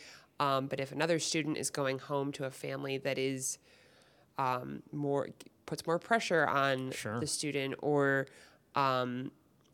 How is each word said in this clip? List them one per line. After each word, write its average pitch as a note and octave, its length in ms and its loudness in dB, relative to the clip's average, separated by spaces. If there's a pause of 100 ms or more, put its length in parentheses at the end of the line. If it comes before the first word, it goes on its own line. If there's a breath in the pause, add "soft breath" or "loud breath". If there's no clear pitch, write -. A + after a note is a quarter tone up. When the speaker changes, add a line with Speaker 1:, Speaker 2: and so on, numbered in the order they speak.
(400 loud breath)
Speaker 1:
Um, C#3 280 2
but C3+ 120 -4
if C3+ 120 -4
another D#3+ 280 2
student D#3 380 0
is - 120 -4
going C3+ 300 -2
home C#3 340 -2
to C#3 120 -6
a C3 60 -6
family C#3 460 -6
that C3+ 200 -2
is, C3 400 -2 (800 soft breath)
um, C3 440 -2 (100)
more, C#3+ 380 0 (360)
puts - 220 -8
more E3+ 120 2
pressure F#3+ 460 4
on C3 460 2
Speaker 2:
Sure. A2 280 -4
Speaker 1:
the D3 80 0
student C#3 520 -2
or, C#3 480 4 (480 loud breath)
um, B2+ 560 2 (420)